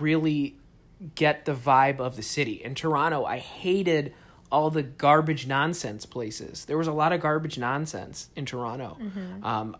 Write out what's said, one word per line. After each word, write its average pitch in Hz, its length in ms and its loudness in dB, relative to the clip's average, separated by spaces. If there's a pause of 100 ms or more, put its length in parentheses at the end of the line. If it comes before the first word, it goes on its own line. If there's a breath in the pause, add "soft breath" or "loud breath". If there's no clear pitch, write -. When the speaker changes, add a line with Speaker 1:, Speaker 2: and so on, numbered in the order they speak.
Speaker 1:
really 151 560 0 (580)
get 147 300 2
the 151 100 -2
vibe 135 460 4
of 127 160 -4
the 110 60 -8
city. 113 400 -2
In 123 120 -8
Toronto, 151 500 0
I 104 140 -2
hated 180 760 0 (400 loud breath)
all 151 180 4
the 156 120 0
garbage 147 640 4
nonsense 139 600 -2
places. - 600 -8
There 147 120 0
was 165 80 0
a 156 60 0
lot 156 200 4
of 170 80 0
garbage 151 380 0
nonsense 123 800 -4
in 143 100 -6
Toronto. 123 540 -8
Speaker 2:
Mm-hmm. 185 440 -10
Speaker 1:
Um, 110 360 -2